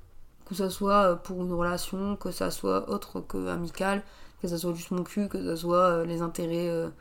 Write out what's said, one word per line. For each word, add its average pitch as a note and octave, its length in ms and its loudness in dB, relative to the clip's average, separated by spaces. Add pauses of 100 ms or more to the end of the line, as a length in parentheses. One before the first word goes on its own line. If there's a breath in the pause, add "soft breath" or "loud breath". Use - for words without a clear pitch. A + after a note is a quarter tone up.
(440)
que - 100 -10
ça G3 140 0
soit, G3 440 6
euh, E3+ 40 0
pour F3+ 260 -6
une F3+ 120 0
relation, F3+ 640 0
que F3+ 140 -6
ça F#2 200 -2
soit F#2 400 0
autre G2 320 -4
que F#2 260 -4
amical, F3+ 540 -2 (400 soft breath)
que F#3 60 -2
ça E3+ 100 -2
soit E3+ 160 -2
juste E3+ 160 -8
mon F3+ 140 0
cul, G3+ 240 -2
que F#3+ 140 -4
ça F3 140 -2
soit, F3 280 4
euh, E3+ 200 4
les E3 160 -2
intérêts, E3+ 480 -2
euh, E3 220 -2 (100)